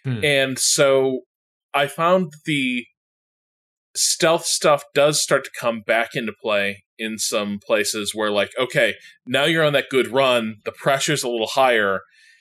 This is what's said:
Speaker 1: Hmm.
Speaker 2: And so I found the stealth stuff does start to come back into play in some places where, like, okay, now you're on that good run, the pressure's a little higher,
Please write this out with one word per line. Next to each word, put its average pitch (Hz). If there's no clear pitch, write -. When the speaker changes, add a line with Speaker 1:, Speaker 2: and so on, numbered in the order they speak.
Speaker 1:
Hmm. 120
Speaker 2:
And 135
so 135
I 143
found 170
the 127
stealth -
stuff 147
does 151
start -
to -
come 117
back 117
into 113
play 101
in 110
some 101
places 107
where, 107
like, 101
okay, 123
now 135
you're 165
on 147
that 131
good 123
run, 120
the 110
pressure's 139
a 131
little 113
higher, 110